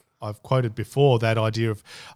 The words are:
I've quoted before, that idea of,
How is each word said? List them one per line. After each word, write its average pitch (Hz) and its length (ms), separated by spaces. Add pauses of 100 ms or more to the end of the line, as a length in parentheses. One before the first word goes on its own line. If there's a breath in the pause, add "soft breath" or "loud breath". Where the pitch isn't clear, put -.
(200)
I've 107 220
quoted 123 320
before, 127 460
that 113 180
idea 110 320
of, 104 100 (360 loud breath)